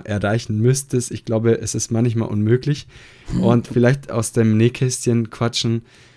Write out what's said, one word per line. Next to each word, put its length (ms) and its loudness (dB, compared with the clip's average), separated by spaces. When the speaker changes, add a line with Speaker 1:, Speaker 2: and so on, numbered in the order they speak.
Speaker 1:
erreichen 540 -2
müsstest. 540 0
Ich 120 -10
glaube, 360 2
es 140 -6
ist 160 -6
manchmal 380 0
unmöglich. 580 0
Speaker 2:
Hm. 120 0
Speaker 1:
Und 260 4
vielleicht 420 0
aus 220 -4
dem 240 4
Nähkästchen 720 0
quatschen 520 -2